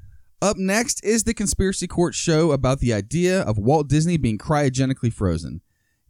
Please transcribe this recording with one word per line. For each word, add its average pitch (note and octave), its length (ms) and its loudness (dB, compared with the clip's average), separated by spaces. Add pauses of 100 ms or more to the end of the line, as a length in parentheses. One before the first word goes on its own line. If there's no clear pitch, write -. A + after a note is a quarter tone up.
(420)
Up G3+ 160 0
next G3 460 -2
is G#3+ 200 0
the A3+ 100 -2
Conspiracy F#3+ 520 -2
Court E3+ 280 0
show D#3 380 2
about C3+ 280 0
the A#2+ 120 2
idea E3+ 500 0
of G#2+ 140 0
Walt C#3 320 2
Disney D#3 300 2
being A#2+ 200 0
cryogenically C3 760 0
frozen. E2 480 -2 (500)